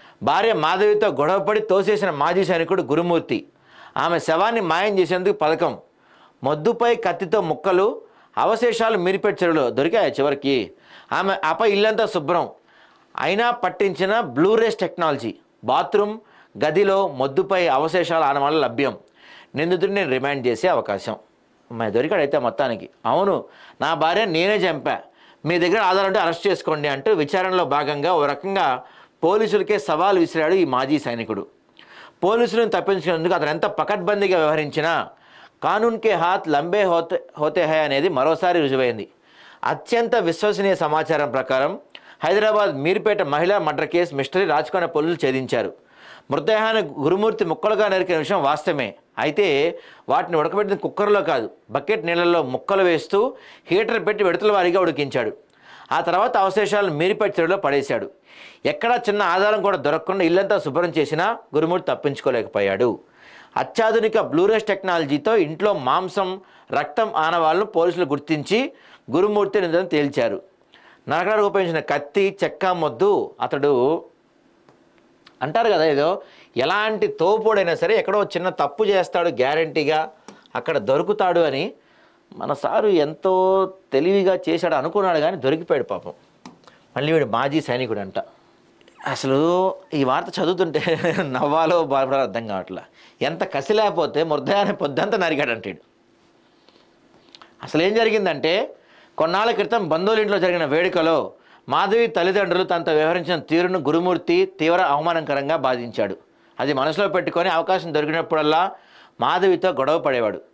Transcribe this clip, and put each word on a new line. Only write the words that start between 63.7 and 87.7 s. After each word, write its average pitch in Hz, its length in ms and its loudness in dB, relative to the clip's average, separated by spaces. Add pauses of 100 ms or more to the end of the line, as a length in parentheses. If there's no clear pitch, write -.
బ్లూరేస్ 190 440 2
టెక్నాలజీతో 170 720 0
ఇంట్లో 185 380 0
మాంసం, 185 680 -2 (300)
రక్తం 202 440 -2
ఆనవాళ్లను 165 500 2
పోలీసులు 175 400 0
గుర్తించి 156 640 -2 (400)
గురుమూర్తి 202 500 0
నిందితులను 175 280 0
తేల్చారు. 131 600 -2 (600)
నరకడానికి 196 360 2
ఉపయోగించిన 185 340 0
కత్తి, 190 640 -2
చెక్క 165 220 -2
మొద్దు, 165 640 0 (100)
అతడు 139 640 2 (1400)
అంటారు 214 320 0
కదా, 160 120 2
ఏదో 156 360 2 (360)
ఎలాంటి 202 500 0
తోపోడైనా 190 680 2
సరే 196 220 2
ఎక్కడో 196 260 0
చిన్న 185 260 -4
తప్పు 160 340 -2
చేస్తాడు 180 460 0
గ్యారంటీగా, 151 840 0 (440)
అక్కడ 143 220 -4
దొరుకుతాడు 170 640 0
అని 156 320 0 (640)
మన - 180 -6
సారు 214 340 0
ఎంతో 185 800 2 (280)
తెలివిగా 185 460 2 (100)
చేశాడు 165 260 0
అనుకున్నాడు 170 440 0
కానీ 170 180 0
దొరికిపోయాడు 151 460 0
పాపం. 90 300 -10 (840)
మళ్ళీ 147 160 0
వీడు 151 120 2
మాజీ 135 360 -2
సైనికుడు 123 380 -4